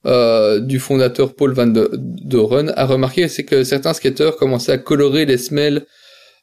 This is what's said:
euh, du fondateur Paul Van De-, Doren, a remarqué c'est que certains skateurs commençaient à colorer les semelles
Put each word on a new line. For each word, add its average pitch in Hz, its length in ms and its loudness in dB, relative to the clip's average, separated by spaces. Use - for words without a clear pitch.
euh, 113 540 2
du 131 200 -2
fondateur 131 560 0
Paul 143 180 0
Van 120 140 2
De-, 110 260 2
Doren, 127 840 -2
a 135 80 2
remarqué 131 420 0
c'est - 160 -8
que 135 220 2
certains 139 280 -2
skateurs 151 440 -2
commençaient 131 340 -2
à 135 60 0
colorer 143 480 0
les 131 120 2
semelles 143 480 -2